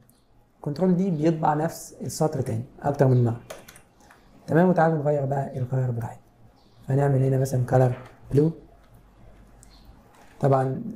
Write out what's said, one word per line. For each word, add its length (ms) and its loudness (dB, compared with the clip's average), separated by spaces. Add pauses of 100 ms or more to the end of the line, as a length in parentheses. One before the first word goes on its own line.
(600)
كنترول 360 0
دي 140 0
بيطبع 440 0
نفس 460 -6
السطر 400 -2
تاني 240 -4 (180)
اكتر 260 2
من 160 4
مره، 160 -2 (1080)
تمام؟ 220 4
وتعالوا 300 2
نغير 260 0
بقى 340 -6
الكلر 320 -2
براحتنا، 320 -10 (640)
فنعمل 340 2
هنا 160 0
مثلا 260 0
كلر 320 2 (360)
بلو، 200 4 (1900)
طبعا، 420 0 (140)